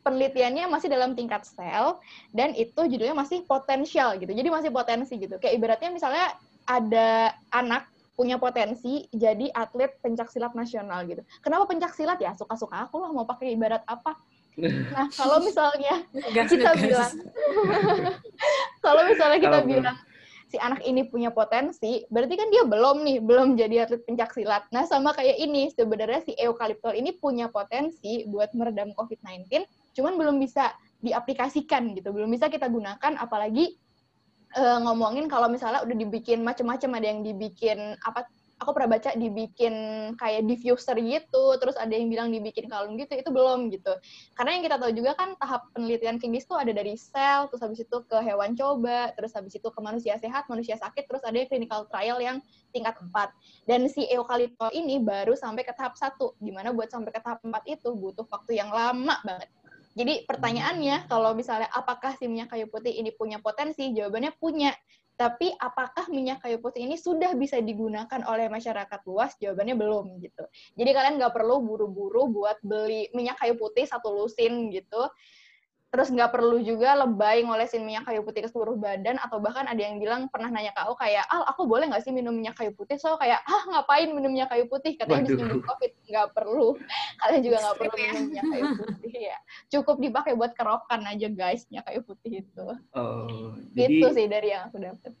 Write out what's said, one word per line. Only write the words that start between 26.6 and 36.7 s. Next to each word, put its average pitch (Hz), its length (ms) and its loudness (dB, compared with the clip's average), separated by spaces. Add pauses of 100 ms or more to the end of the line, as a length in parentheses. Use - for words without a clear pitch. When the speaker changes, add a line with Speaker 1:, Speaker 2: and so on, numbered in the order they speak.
Speaker 1:
ini 254 180 -2
punya 240 380 -2
potensi 233 720 -4
buat 208 300 -2
meredam 208 400 -2
covid 226 260 -8
nineteen, 185 460 -4 (260)
cuman 311 240 0
belum 294 220 2
bisa 269 320 0 (320)
diaplikasikan 254 880 -2
gitu, 190 220 -6
belum 214 160 -2
bisa 247 160 2
kita 285 200 -2
gunakan, 233 520 -2
apalagi, 226 560 0 (800)
eh, 240 280 4
ngomongin 233 460 0
kalau 240 240 4
misalnya 247 320 0
udah 233 160 -4
dibikin 226 420 0
macem-macem, 247 500 -2